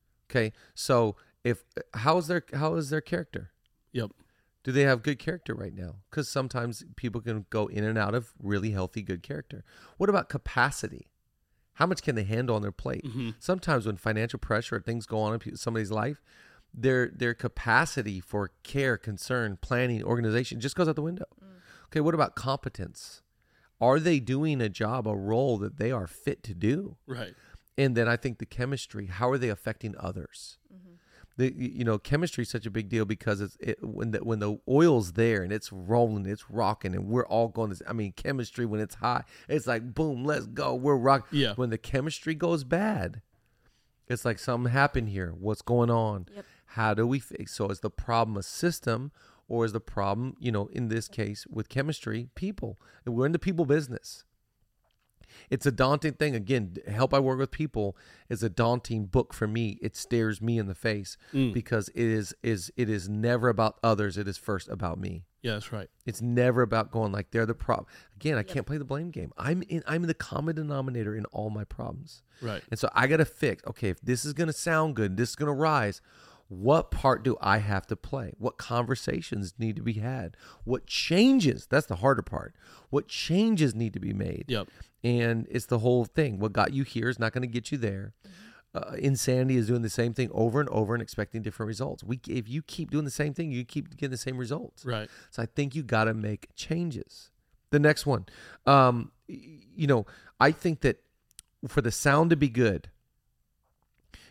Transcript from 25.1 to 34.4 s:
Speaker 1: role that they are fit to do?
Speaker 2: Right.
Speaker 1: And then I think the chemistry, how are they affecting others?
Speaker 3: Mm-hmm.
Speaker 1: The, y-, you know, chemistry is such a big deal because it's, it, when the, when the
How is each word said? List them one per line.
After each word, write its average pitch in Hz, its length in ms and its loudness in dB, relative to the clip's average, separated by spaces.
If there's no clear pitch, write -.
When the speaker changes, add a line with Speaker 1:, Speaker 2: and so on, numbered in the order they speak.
Speaker 1:
role 110 440 2
that 101 180 -6
they 113 140 0
are 104 160 -4
fit - 360 -6
to 104 120 -8
do? 120 500 0
Speaker 2:
Right. 117 300 -10
Speaker 1:
And 135 180 4
then 117 120 4
I 117 80 4
think 120 240 -4
the - 60 -10
chemistry, 123 640 -6
how 95 220 0
are 135 80 2
they 123 120 0
affecting 107 500 -6
others? - 580 -10
Speaker 3:
Mm-hmm. 185 200 -20
Speaker 1:
The, 127 200 0
y-, 127 180 -4
you 123 100 -4
know, 113 120 2
chemistry 147 460 -2
is 110 60 -10
such 110 160 -6
a 113 60 -8
big 104 180 -4
deal 110 160 0
because 104 360 -2
it's, 101 200 -8
it, - 200 -6
when 110 300 -6
the, 107 120 -2
when 113 160 -2
the 104 180 -2